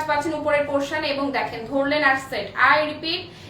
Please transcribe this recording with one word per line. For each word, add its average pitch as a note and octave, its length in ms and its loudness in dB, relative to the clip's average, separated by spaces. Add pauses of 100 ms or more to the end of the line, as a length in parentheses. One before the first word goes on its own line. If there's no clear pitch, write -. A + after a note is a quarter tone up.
পাচ্ছেন D4 260 2
উপরের D4 320 2
পোর্শন। C#4 380 0
এবং C#4 280 0
দেখেন, A3+ 340 -2
ধরলেন C#4 380 2
আর C4+ 120 2 (140)
সেট, G3+ 180 -6 (280)
I - 20 4 (140)
repeat, D#4+ 300 -4 (280)